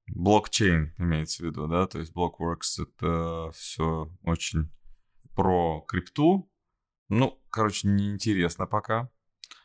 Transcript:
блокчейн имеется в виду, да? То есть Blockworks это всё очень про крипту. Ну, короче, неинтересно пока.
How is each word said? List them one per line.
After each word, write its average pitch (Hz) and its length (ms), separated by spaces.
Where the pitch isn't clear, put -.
блокчейн 92 920
имеется 80 440
в 85 40
виду, 76 200
да? 87 200
То 80 140
есть 80 140
Blockworks 85 680
это 82 720
всё 80 560
очень 80 480
про 87 540
крипту. 156 640
Ну, 120 300
короче, 104 380
неинтересно 101 800
пока. 110 440